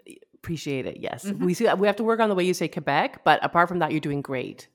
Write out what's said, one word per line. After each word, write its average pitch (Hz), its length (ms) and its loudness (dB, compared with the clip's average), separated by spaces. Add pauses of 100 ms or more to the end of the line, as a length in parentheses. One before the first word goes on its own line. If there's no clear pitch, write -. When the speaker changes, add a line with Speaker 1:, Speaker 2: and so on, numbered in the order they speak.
(360)
Speaker 1:
appreciate 139 500 -6
it, 87 140 -8
yes. - 260 -8
Speaker 2:
Mm-hmm. 196 200 -2
Speaker 1:
We 180 100 4
see, 226 180 4
we 196 140 2
have 202 80 2
to 233 80 -4
work 226 160 2
on 220 100 4
the 202 60 2
way 180 80 2
you 180 100 2
say 175 140 -2
Quebec, 160 560 -2
but 156 200 6
apart 175 260 4
from 180 100 -4
that, 156 120 0
you're 156 100 0
doing 143 200 -4
great. - 540 -8